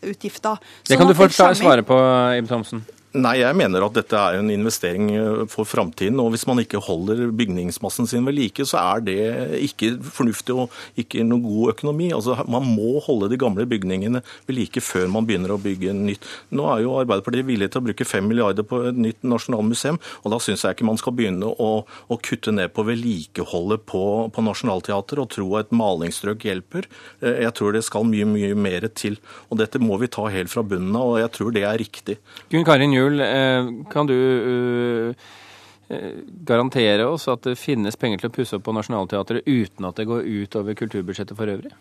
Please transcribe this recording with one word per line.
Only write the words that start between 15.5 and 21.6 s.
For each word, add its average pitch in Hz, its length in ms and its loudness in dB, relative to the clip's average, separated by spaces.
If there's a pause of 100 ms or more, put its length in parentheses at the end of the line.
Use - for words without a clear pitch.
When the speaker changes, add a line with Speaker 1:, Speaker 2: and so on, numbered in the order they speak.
Speaker 3:
å 104 80 -2
bygge 95 320 -4
nytt. 101 320 -2 (320)
Nå 143 160 -2
er 110 140 0
jo 127 160 -2
Arbeiderpartiet 120 420 0
villig 110 300 0
til 131 80 -2
å - 20 -6
bruke 113 240 -4
fem 98 220 0
milliarder 107 340 0
på 123 240 -4
et 123 80 -4
nytt 113 320 -2
nasjonalmuseum, 117 720 -2 (240)
og 104 80 -2
da 117 80 -2
synes 101 240 -4
jeg 92 140 0
ikke 117 100 0
man 113 80 0
skal 123 160 -4
begynne 107 400 -2
å, 113 160 -2 (160)